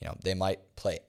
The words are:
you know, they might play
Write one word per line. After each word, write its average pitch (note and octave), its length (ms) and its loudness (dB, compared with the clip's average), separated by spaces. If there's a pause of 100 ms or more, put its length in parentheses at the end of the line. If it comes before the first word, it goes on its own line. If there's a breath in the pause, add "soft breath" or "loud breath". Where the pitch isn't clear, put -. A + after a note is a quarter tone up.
you - 80 -8
know, - 140 -6
they F#2+ 120 2
might F#2+ 260 2 (160)
play E2 320 0